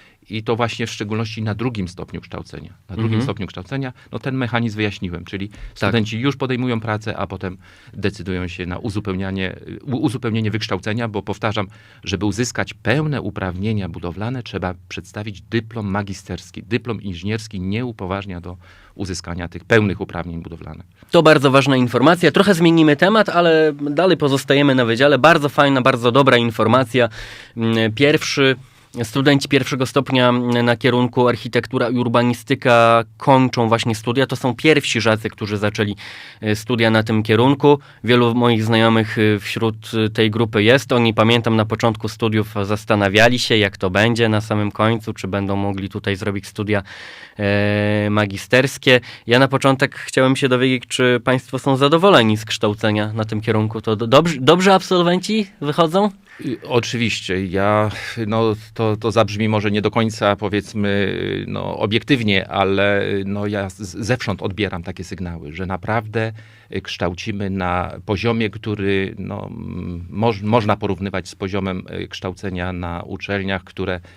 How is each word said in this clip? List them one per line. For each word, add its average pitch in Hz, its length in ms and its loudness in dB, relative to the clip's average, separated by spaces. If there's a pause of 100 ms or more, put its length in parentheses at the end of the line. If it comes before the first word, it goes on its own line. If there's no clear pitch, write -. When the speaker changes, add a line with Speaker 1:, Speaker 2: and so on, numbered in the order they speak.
(300)
Speaker 1:
i 107 120 -6
to 113 140 0
właśnie 117 300 -2
w - 40 -12
szczególności 110 520 -6
na 107 120 -4
drugim 107 340 -4
stopniu 85 320 -12
kształcenia. - 540 -14 (140)
Na 95 80 -12
drugim 110 180 -2
Speaker 2:
Mhm. 107 80 0
Speaker 1:
stopniu 104 240 -6
kształcenia, 131 460 -10 (200)
no, 113 60 -8
ten 131 180 -6
mechanizm 117 400 -2
wyjaśniłem, 98 480 -4
czyli 98 240 -10
Speaker 2:
Tak. - 100 -20 (160)
Speaker 1:
studenci 110 460 -2
już 139 160 -2
podejmują 127 440 -4
pracę, 107 360 -6
a 95 100 -6
potem 92 300 -8 (380)
decydują 92 540 -6
się 90 180 -10
na 90 120 -8
uzupełnianie, 95 800 -6 (260)
u-, 139 140 -4
uzupełnienie 113 540 -2
wykształcenia, 110 580 -4
bo 101 140 -4
powtarzam, 107 440 -4 (380)
żeby 92 220 -4
uzyskać 113 480 -4
pełne 139 480 -2
uprawnienia 95 640 -4
budowlane, 92 540 -8
trzeba 90 320 -6 (140)
przedstawić 104 540 -12
dyplom 110 440 -6
magisterski. 98 760 -8
Dyplom 113 400 -6
inżynierski 101 580 -8
nie 101 240 -4
upoważnia 98 560 -8
do 90 160 -14 (380)
uzyskania 87 540 -8
tych 85 160 -16
pełnych 107 360 2
uprawnień 85 420 -8
budowlanych. 80 440 -16 (240)
Speaker 2:
To 170 120 6
bardzo 147 280 6
ważna 135 260 4
informacja. 131 560 4
Trochę 196 220 2
zmienimy 165 420 6
temat, 180 320 2
ale 160 440 4 (180)
dalej 165 260 2
pozostajemy 139 580 2
na 127 100 4
wydziale. 123 340 4
Bardzo 147 300 6
fajna, 139 340 2
bardzo 123 300 2
dobra 131 240 6
informacja. 117 720 2 (480)
Mm, 113 360 2
pierwszy, 139 640 2 (460)
studenci 139 460 2
pierwszego 131 380 0
stopnia 127 460 2
na 120 440 2
kierunku 123 520 2
architektura 120 640 -2
i 123 80 -2
urbanistyka 120 1080 2 (120)
kończą 127 520 4
właśnie 113 260 0
studia. 123 320 -2
To 127 100 -6
są 123 200 -2
pierwsi 147 440 2
żacy, 110 300 0
którzy 104 260 -6
zaczęli, 104 400 -2 (440)
e, 107 160 0
studia 113 340 0
na 110 120 4
tym 110 200 0
kierunku. 139 560 4 (260)
Wielu 120 300 4
moich 120 300 2
znajomych, 113 540 2
e, 107 200 2
wśród, 110 520 -6 (160)
e, - 20 -4
tej 110 220 2
grupy 110 320 0
jest. 127 300 4
Oni, 117 220 4
pamiętam, 113 420 4
na 110 80 2
początku 110 440 -2
studiów 107 540 -2
zastanawiali 107 760 4
się, 117 180 0
jak 101 200 2
to 95 140 -2
będzie 113 380 2
na 107 120 2
samym 104 300 -2
końcu, 110 420 0
czy - 160 -10
będą 98 280 -2
mogli 98 320 -4
tutaj 101 280 -4
zrobić 98 300 -6
studia, 104 360 -2 (560)
e, 104 720 0
magisterskie. 120 880 2 (260)
Ja 120 120 4
na 135 100 6
początek 135 480 0
chciałem 131 400 0
się 139 120 0
dowiedzieć, 127 400 2
czy 123 360 2
państwo 127 340 -2
są 135 180 0
zadowoleni 143 600 6
z 110 80 -10
kształcenia 107 680 -2
na 110 120 -4
tym 110 160 -4
kierunku. 110 400 0
To 110 160 0
do-, 117 100 -4
dobrze, 147 340 4
dobrze 180 340 6
absolwenci 185 720 0 (140)
wychodzą? 165 500 2 (360)
Speaker 1:
Y, 127 120 -6 (100)
oczywiście. 113 800 -2
Ja, 101 440 2 (360)
no, 113 280 0 (200)
to, 110 220 0
to 107 140 -2
zabrzmi 107 380 0
może 107 220 0
nie 104 120 0
do 104 80 0
końca, 110 460 0
powiedzmy, 101 840 -2 (280)
no, 98 320 -8
obiektywnie, 107 720 0
ale, 98 560 0 (200)
no, 104 220 -6
ja 101 240 -4
z-, 101 360 -10
zewsząd 117 360 -4
odbieram 95 400 -6
takie 87 220 -12
sygnały, 85 480 -10
że 90 140 -8
naprawdę, 110 680 -4 (440)
y, 95 40 -6
kształcimy 95 720 -6
na 90 420 -2 (140)
poziomie, 110 440 -2
który, 98 680 -4
no, 98 280 -10
m, 90 640 -10
moż-, 104 320 -2
można 107 340 2
porównywać 98 520 -6
z - 60 -18
poziomem, 95 480 -6 (200)
y, 90 60 -10
kształcenia 92 640 -8
na 87 300 -8
uczelniach, 98 600 -6
które 92 360 -6 (160)